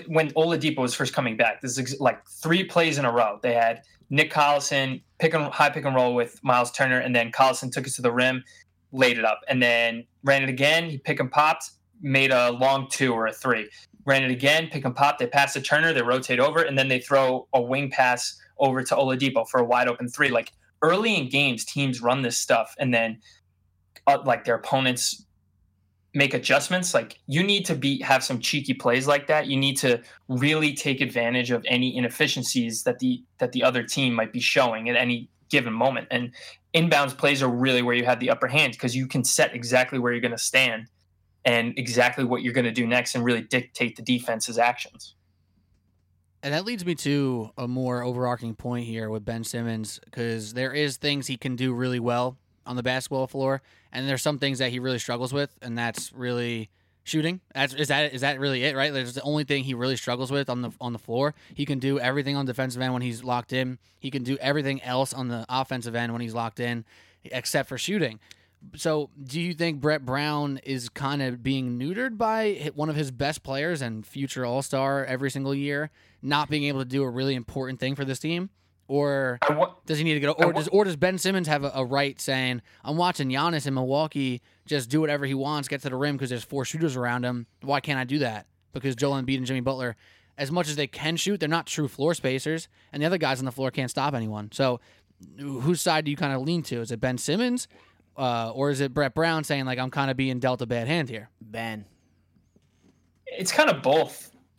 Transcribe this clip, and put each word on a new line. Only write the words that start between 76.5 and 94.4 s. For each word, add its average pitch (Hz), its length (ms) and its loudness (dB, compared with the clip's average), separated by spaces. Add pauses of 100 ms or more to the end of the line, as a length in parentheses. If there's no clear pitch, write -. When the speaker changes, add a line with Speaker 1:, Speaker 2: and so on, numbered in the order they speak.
Speaker 2:
being 147 140 0
able 139 160 -2
to 131 40 -4
do 131 180 -2
a 131 80 -2
really 131 240 -2
important 127 460 -6
thing 131 140 -2
for 139 100 -6
this 131 140 -4
team? 170 320 -4 (360)
Or 139 560 0
Speaker 1:
I 151 100 2
wa- 156 220 0 (120)
Speaker 2:
does 156 120 -2
he 156 60 0
need 160 100 2
to 147 60 0
get, 143 80 0
Speaker 1:
I 151 40 4
Speaker 2:
or 170 160 4
Speaker 1:
wa- 170 40 2
Speaker 2:
does, 156 160 -2
or 202 160 4
does 180 120 -2
Ben 185 220 0
Simmons 185 300 0
have 147 160 2
a, 139 100 -4
a 131 100 0
right 139 360 -2
saying, 127 400 -2 (240)
"I'm 151 120 -2
watching 170 340 0
Giannis 143 360 0
in 139 80 -2
Milwaukee 135 680 -2 (240)
just 131 240 -2
do 151 100 2
whatever 147 240 0
he 135 100 -2
wants, 139 340 -2
get 143 140 -6
to 143 60 -6
the 127 80 -6
rim 143 220 -2
'cause 131 100 -4
there's 120 160 -6
four 139 200 -4
shooters 156 320 -2
around 123 280 -2
him. 123 220 -4 (160)
Why 139 180 -2
can't 139 180 -4
I 127 60 -2
do 131 140 -2
that?" 113 280 -4 (260)
Because 131 220 -4
Joel 135 280 0
Embiid 131 160 -2
and 127 80 -4
Jimmy 131 140 -2
Butler, 127 360 -4 (400)
as 139 140 -4
much 165 180 0
as 147 80 -4
they 147 100 0
can 160 300 -4
shoot, 190 240 -2
they're 156 80 0
not 165 180 0
true 147 220 -2
floor 151 240 0
spacers, 151 560 -4 (240)
and 143 100 -4
the 151 40 2
other 180 120 0
guys 135 200 0
on 131 60 -6
the 127 80 -6
floor 131 180 -4
can't 131 200 -4
stop 143 240 -2
anyone. 107 380 -6